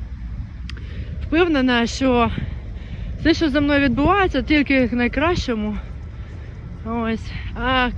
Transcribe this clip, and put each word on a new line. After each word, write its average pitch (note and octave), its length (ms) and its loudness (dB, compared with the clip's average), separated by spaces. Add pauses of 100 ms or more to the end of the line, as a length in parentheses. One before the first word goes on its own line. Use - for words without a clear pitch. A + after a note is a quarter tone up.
(1300)
Впевнена, C4 600 4
що A#3+ 440 2 (880)
все, E4 140 4
що E4 140 2
за C#4 120 2
мною C#4+ 200 4
відбувається, C#4+ 600 4
тільки C4+ 460 2
к A#3+ 80 -2
найкращому. A#3+ 800 0 (1080)
Ось. A3+ 460 -4 (320)
А B3+ 340 2